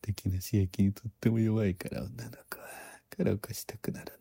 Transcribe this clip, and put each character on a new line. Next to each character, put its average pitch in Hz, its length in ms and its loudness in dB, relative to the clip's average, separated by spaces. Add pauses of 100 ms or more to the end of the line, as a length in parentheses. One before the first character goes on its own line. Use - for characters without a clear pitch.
的 - 240 -2
な 92 140 0
刺 - 180 0
激 95 240 4
に 98 100 6
と - 160 -8
っ - 120 -12
て 113 100 4
も 113 80 2
弱 110 280 4
い 90 100 2
か - 120 -8
ら、 - 140 -6
女 117 220 -10
の 113 60 -12 (200)
子 - 80 -10
は。 - 80 -16 (500)
か 190 80 2
ら 101 80 4
犯 104 220 -4
し - 100 -8
た - 140 -12
く - 140 -4
な - 120 -8
る - 80 -14
ん - 80 -20